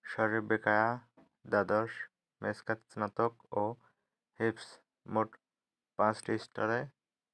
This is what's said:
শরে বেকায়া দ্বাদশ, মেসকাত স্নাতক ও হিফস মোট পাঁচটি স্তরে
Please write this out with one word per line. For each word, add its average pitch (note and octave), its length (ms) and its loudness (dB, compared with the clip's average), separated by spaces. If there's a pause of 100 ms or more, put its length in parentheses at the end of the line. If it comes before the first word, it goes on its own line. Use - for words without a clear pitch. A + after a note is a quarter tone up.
শরে A2 380 0
বেকায়া G#2+ 480 4 (540)
দ্বাদশ, G#2 460 2 (520)
মেসকাত G#2+ 440 -4
স্নাতক A2 460 -2 (200)
ও G#2 100 -2 (760)
হিফস A2+ 280 -2 (380)
মোট A2 240 -2 (680)
পাঁচটি G#2+ 400 0
স্তরে A2 420 -4 (540)